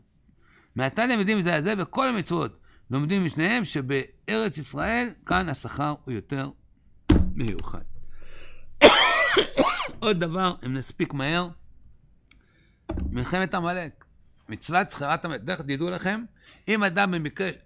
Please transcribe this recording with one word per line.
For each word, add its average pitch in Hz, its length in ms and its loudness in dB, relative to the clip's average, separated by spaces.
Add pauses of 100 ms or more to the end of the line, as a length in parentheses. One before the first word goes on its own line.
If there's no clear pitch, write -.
(760)
מעתה 135 300 0
למדים 214 360 2
זה 170 120 2
על 151 80 2
זה, 208 160 0
וכל 262 300 0
המצוות 165 500 -2 (320)
לומדים 151 340 2
משניהם, 175 400 0
שבארץ 143 960 -2
ישראל, 202 520 -2 (160)
כאן 175 220 0
השכר 143 460 -4 (100)
הוא 127 100 -6
יותר 135 360 -6 (840)
מיוחד. - 480 -2 (1000)
<coughs> - 60 12 (1080)
עוד 208 220 2
דבר, 175 340 0 (120)
אם 127 80 -4
נספיק 151 400 -4
מהר, 160 340 -2 (1600)
מלחמת 180 440 -2
עמלק, 175 500 -4 (440)
מצוות 165 420 0
שכירת 147 340 -2
עמלק. 147 160 -6
דרך, 165 200 -6
תדעו 139 300 -4
לכם, 202 340 -4 (440)
אם 208 160 2
אדם 196 260 2
במקרה 170 380 -2 (180)